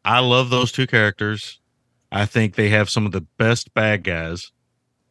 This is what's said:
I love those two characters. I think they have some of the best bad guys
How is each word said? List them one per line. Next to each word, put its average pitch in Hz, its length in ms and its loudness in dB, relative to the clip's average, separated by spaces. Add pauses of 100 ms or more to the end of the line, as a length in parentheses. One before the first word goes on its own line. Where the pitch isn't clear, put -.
I 117 160 2
love 123 300 2
those 127 220 0
two 131 160 -2
characters. 107 720 -2 (520)
I 101 140 0
think 107 300 0
they 107 140 2
have 107 200 2
some 107 160 -2
of 95 60 -4
the 95 80 -2
best 117 540 -2
bad 107 280 0
guys 85 480 -6 (600)